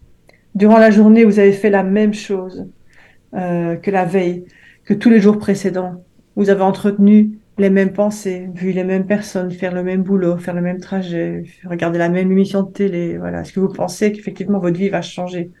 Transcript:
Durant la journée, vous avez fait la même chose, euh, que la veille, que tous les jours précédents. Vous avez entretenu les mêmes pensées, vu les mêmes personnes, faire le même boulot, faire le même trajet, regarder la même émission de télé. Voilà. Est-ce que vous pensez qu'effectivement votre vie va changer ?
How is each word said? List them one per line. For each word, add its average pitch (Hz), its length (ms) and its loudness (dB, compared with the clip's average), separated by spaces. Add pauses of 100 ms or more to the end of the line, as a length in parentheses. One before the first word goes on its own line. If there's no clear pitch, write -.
(540)
Durant 214 240 6
la 220 120 8
journée, 214 340 8
vous 208 140 4
avez 196 140 6
fait 202 180 0
la 190 120 2
même 208 320 0
chose, 185 520 -8 (680)
euh, 175 420 -4
que 170 140 -6
la 185 140 0
veille, 180 400 -2 (400)
que 202 100 0
tous 226 160 4
les 226 100 8
jours 208 180 4
précédents. 185 680 -4 (320)
Vous 202 120 0
avez 196 140 2
entretenu 208 760 2 (200)
les 196 120 2
mêmes 190 220 2
pensées, 190 640 -4
vu 185 180 -4
les 185 120 -4
mêmes 190 220 -2
personnes, 196 440 -4
faire 180 240 -6
le 180 80 -4
même 185 200 -2
boulot, 180 360 0
faire 180 160 -8
le 175 80 -4
même 180 180 -4
trajet, 170 640 -8 (200)
regarder 170 340 -4
la 170 100 -2
même 185 220 -2
émission 196 320 0
de 196 80 -10
télé. 175 480 -6
Voilà. 175 240 -8
Est-ce 160 100 -16
que 196 80 -6
vous 190 80 0
pensez 190 440 -4
qu'effectivement 196 460 -6
votre 175 200 -4
vie 196 120 -2
va 175 120 -4
changer ? 180 480 -10 (100)